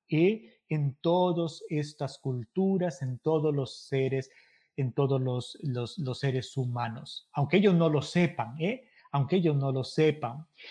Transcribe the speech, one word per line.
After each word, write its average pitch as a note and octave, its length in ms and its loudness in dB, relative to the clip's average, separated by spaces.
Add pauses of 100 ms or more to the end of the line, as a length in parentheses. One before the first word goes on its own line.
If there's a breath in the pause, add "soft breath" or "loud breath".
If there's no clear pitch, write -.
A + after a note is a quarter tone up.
¿eh? F3+ 600 0
en C#3+ 280 0
todas E3+ 720 2
estas D3 500 -4
culturas, F3 840 -2
en B2+ 180 -6
todos D#3 340 2
los C3+ 320 -6
seres, C3+ 440 -2 (440 soft breath)
en C3 180 -2
todos C#3 280 2
los, B2 420 -4
los, A#2+ 360 -4
los B2+ 200 -4
seres C3 380 -4
humanos, A#2+ 760 -6
aunque D3 260 2
ellos G3+ 160 6
no E3 140 4
lo D3+ 140 2
sepan, D3+ 580 0
¿eh? G#3 280 -4 (240 soft breath)
aunque C#3+ 240 0
ellos E3 180 4
no C3+ 160 0
lo C3 140 -2
sepan. D3+ 600 0 (260 loud breath)